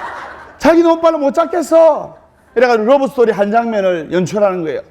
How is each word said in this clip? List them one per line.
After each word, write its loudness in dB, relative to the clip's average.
자기 4
너무 2
빨라, 0
못 -2
잡겠어. 0
이래가지고 2
러브스토리 2
한 -2
장면을 -2
연출하는 -2
거예요. -6